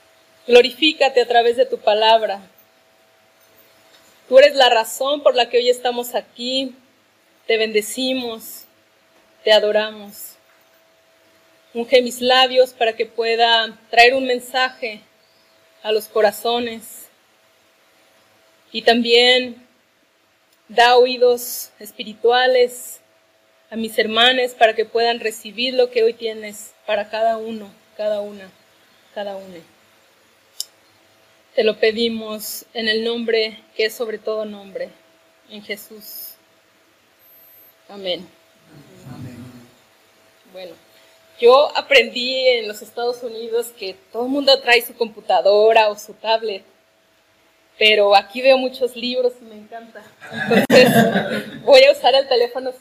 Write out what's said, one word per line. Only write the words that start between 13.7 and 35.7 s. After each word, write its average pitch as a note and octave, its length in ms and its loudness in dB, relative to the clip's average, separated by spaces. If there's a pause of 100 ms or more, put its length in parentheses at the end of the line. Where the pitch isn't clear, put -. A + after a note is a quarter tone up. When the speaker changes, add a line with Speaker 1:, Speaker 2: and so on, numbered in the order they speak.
Speaker 1:
traer A#3+ 260 4
un C4 120 -4
mensaje B3 720 -6 (840)
a G#3+ 120 -6
los G#3+ 160 -6
corazones. A3+ 960 -4 (1700)
Y A3+ 80 -8
también A#3+ 840 2 (1040)
da A#3+ 300 4
oídos B3 720 0 (100)
espirituales B3 1200 0 (720)
a A3 80 -12
mis A3 200 -6
hermanos A#3+ 540 2
para A3 240 2
que A3 80 -2
puedan A#3 380 -2
recibir A3 520 -8
lo B3 160 0
que A#3 140 0
hoy A3+ 120 0
tienes A3 580 -14 (120)
para G#3 240 -4
cada A3+ 280 -2
uno, A3 360 -12 (220)
cada G#3+ 240 -6
una, G3+ 320 -16 (640)
cada G3+ 220 -12
una. F#3+ 240 -20 (1900)
Te A#3+ 80 0
lo G#3+ 160 -2
pedimos A3 960 -4
en A3+ 160 -4
el A3 160 -2
nombre A3+ 580 -4 (140)
que A3 80 0
es A3+ 80 -6
sobre A3 240 -8
todo G#3+ 260 -8
nombre, G3 460 -14 (600)
en G#3+ 140 -20
Jesús. - 720 -16 (1600)